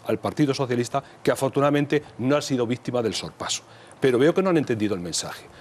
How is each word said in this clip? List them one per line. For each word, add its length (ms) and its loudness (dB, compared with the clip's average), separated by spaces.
al 120 0
Partido 360 0
Socialista, 480 -2
que 80 2
afortunadamente 720 2
no 180 2
ha 60 0
sido 240 -2
víctima 360 -2
del 120 -2
sorpaso. 480 -8
Pero 180 4
veo 140 6
que 100 0
no 80 0
han 60 2
entendido 380 0
el 60 -4
mensaje. 460 -8